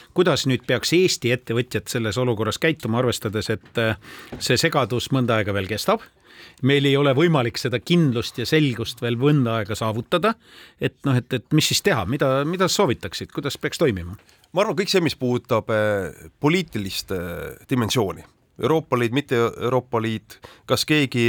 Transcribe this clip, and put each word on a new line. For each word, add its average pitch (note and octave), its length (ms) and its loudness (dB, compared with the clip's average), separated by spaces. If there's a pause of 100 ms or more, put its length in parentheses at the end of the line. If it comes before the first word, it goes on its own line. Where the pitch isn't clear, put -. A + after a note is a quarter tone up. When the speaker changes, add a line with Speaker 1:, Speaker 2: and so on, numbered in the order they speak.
(180)
Speaker 1:
kuidas E3+ 320 2
nüüd B2 160 -2
peaks B2 320 0
Eesti E3 380 2
ettevõtjad A#2 560 -4
selles A2+ 260 -2
olukorras A2 400 0
käituma, D#3 460 -2
arvestades, G#2+ 500 -2
et, - 240 -8
äh, A2+ 220 0 (400)
see B2+ 180 0
segadus B2+ 560 0
mõnda A#2+ 240 0
aega G2+ 160 -2
veel F#2+ 160 -4
kestab? F#3+ 320 -2 (600)
Meil C#3 240 4
ei C#3 120 4
ole C#3 160 4
võimalik C#3 440 2
seda A#2+ 220 -4
kindlust C#3+ 580 2
ja A#2 80 -4
selgust C#3 560 0
veel A#2 160 -2
mõnda B2 420 2
aega G#2 160 -4
saavutada. D#3 580 0 (480)
Et - 140 -2 (100)
noh, C3 120 2
et, A#2+ 160 -2
et B2+ 200 -4
mis D3+ 140 4
siis - 140 -2
teha? B2 240 0
Mida, C#3 400 0
mida F3+ 220 0
soovitaksid? G#2+ 680 -2
Kuidas C#3+ 240 -6
peaks - 200 -6
toimima? G2 400 -2 (360)
Speaker 2:
Ma F3+ 100 0
arvan, G3 160 -2
kõik G3+ 100 -2
see, F#3+ 120 4
mis D3+ 180 0
puudutab, A#2+ 500 -2
äh, G#2 680 -2
poliitilist, D3 720 -2
äh, E2+ 460 -8 (120)
dimensiooni, A#2 540 0 (380)
Euroopa D3+ 360 0
Liit, A#2+ 160 0
mitte C#3 240 -2
Euroopa A#2+ 640 0
Liit, A2 380 -6 (260)
kas - 200 0
keegi C3 440 2